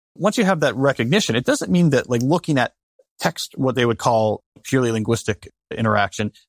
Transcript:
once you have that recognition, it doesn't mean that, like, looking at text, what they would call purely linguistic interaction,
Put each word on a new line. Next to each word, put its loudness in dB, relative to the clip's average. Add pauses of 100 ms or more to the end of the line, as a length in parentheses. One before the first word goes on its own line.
(140)
once -2
you 2
have 2
that 0
recognition, 0
it -2
doesn't 0
mean 4
that, 0
like, -2
looking 0
at 0 (440)
text, -4
what 0
they 2
would 0
call 0 (180)
purely 0
linguistic -2 (260)
interaction, 0 (160)